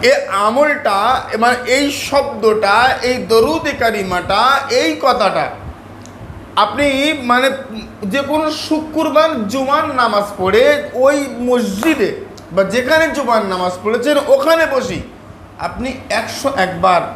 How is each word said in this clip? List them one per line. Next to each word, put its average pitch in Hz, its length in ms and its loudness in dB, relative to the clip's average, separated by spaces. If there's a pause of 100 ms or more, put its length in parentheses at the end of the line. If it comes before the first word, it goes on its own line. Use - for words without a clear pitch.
এ 240 80 6 (200)
আমলটা, 226 880 2 (180)
মানে, 240 320 2
এই 277 200 2
শব্দটা, 220 1080 2
এই 247 120 0
দরুদ 247 540 2 (120)
কারিমাটা, 208 800 0 (100)
এই 302 320 0
কথাটা 190 480 2 (1040)
আপনি, 277 580 2 (100)
মানে, 247 260 2 (540)
যে 208 180 -2
কোনো 302 300 -2
শুক্রবার 302 960 0
জুমার 277 480 -2
নামাজ 262 280 2 (140)
পড়ে 254 560 2
ওই 277 320 2 (140)
মসজিদে 240 840 0 (260)
বা 190 120 2
যেখানে 254 520 2
জুমার 233 300 0
নামাজ 180 260 -2 (120)
পড়েছেন 240 340 0 (100)
ওখানে 311 380 4
বসি 254 360 -4 (580)
আপনি 233 340 -6 (160)
একশো 226 480 -4
এক 180 240 -2
বার 180 200 4 (140)